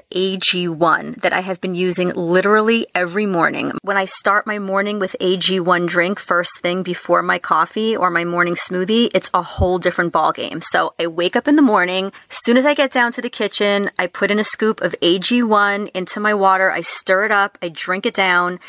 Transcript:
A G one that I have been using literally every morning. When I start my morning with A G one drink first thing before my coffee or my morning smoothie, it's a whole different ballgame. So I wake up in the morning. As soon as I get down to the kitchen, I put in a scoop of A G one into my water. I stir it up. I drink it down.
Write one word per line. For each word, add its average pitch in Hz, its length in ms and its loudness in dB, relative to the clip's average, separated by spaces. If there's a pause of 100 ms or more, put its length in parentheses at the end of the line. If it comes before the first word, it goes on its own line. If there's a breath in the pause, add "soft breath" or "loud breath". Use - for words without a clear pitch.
(120)
A 190 260 -2
G 180 320 -2
one 160 520 0
that 180 120 0
I 180 80 0
have 185 180 -6
been 185 160 -6
using 180 360 0
literally 208 840 2
every 185 300 -2
morning. 156 560 -2
When 196 160 -2
I 190 80 0
start 202 420 0
my 208 100 -4
morning 202 420 -2
with 185 200 -4
A 185 160 0
G 185 240 0
one 175 260 2
drink 175 320 0
first - 420 -2
thing 180 220 -4
before 175 400 0
my 180 180 -2
coffee 214 560 0
or 185 140 2
my 170 140 0
morning 175 320 0
smoothie, 190 580 0
it's - 200 0
a 180 80 2
whole 180 380 0
different 170 340 -2
ballgame. 156 500 -2
So 165 340 0
I 165 100 -2
wake 175 280 -2
up 240 100 0
in 294 120 4
the 320 40 6
morning. 190 520 2 (160 loud breath)
As - 160 -4
soon 240 100 4
as 262 100 4
I 294 80 4
get 277 180 0
down 240 220 0
to 247 80 -10
the 247 80 -6
kitchen, 202 680 -2
I 180 80 0
put 196 240 -2
in 208 80 0
a 214 60 0
scoop - 340 -2
of 175 220 -4
A 175 180 2
G 240 240 2
one 202 440 2
into 185 340 -8
my 214 120 2
water. 190 380 4
I 170 100 -4
stir 190 440 0
it 214 60 0
up. 202 300 0
I 180 60 -6
drink 185 380 -4
it 233 80 -2
down. 180 560 2